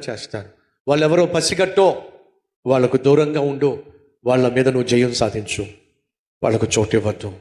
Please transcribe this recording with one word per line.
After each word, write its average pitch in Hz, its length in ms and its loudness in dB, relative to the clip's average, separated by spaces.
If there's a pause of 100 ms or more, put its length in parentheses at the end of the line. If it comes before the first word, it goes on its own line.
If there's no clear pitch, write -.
చేస్తారు. 107 400 -12 (380)
వాళ్ళెవరో 156 380 4
పసిగట్టో, 180 760 0 (640)
వాళ్ళకు 127 320 2
దూరంగా 147 420 2
ఉండు, 139 440 -2 (420)
వాళ్ళ 123 240 2
మీద 127 180 0
నువ్వు 127 200 0
జయం 120 260 2
సాధించు, 107 540 -4 (760)
వాళ్ళకు 113 240 0 (100)
చోటు 110 200 0
ఇవ్వద్దు. 104 440 -6